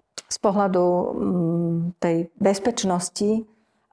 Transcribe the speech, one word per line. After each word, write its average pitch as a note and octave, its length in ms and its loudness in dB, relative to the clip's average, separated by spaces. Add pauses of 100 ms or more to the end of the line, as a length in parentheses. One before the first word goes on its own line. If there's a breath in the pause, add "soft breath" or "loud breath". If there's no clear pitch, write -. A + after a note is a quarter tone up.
(280)
z - 160 -8
pohľadu, F#3+ 400 4
mm, F3 920 0 (260)
tej E3+ 340 0
bezpečnosti G3+ 1080 -2 (460 soft breath)